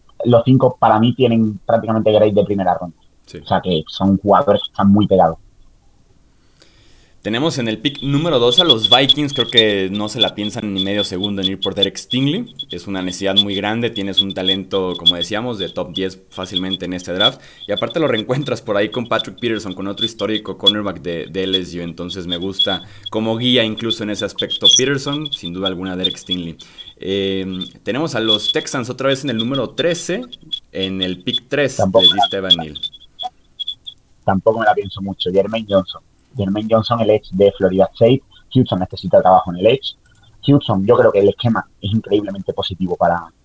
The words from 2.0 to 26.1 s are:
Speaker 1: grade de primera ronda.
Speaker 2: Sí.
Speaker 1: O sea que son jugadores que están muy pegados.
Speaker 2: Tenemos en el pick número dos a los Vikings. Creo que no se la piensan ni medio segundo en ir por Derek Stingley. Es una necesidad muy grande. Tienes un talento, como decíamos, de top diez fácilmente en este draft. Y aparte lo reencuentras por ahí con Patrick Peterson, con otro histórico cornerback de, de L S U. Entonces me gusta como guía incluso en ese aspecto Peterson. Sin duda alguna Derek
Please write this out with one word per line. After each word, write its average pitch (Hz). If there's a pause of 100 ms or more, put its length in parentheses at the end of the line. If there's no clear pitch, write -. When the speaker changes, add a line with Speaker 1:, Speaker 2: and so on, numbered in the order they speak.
Speaker 1:
grade 107
de 98
primera 92
ronda. 85 (280)
Speaker 2:
Sí. -
Speaker 1:
O -
sea 95
que 85
son 95
jugadores 98
que -
están 101
muy 101
pegados. 87 (1800)
Speaker 2:
Tenemos 131
en 120
el 110
pick -
número 143
dos 120
a -
los 113
Vikings. 139
Creo 117
que 104
no 104
se 117
la 92
piensan 104
ni 95
medio 98
segundo 98
en 92
ir 95
por 98
Derek 98
Stingley. 143 (160)
Es 87
una 95
necesidad 95
muy 101
grande. 110
Tienes 98
un 98
talento, 92
como 87
decíamos, 104
de 92
top 90
diez 92
fácilmente 92
en 90
este 90
draft. 104 (260)
Y 98
aparte 117
lo 156
reencuentras 123
por 104
ahí 104
con 117
Patrick 113
Peterson, 104
con 95
otro 98
histórico 104
cornerback 101
de, 82
de 92
L 95
S 87
U. 87
Entonces 87
me 87
gusta 95 (260)
como 110
guía 123
incluso 110
en 107
ese 104
aspecto - (100)
Peterson. 143
Sin 87
duda 92
alguna 92
Derek 92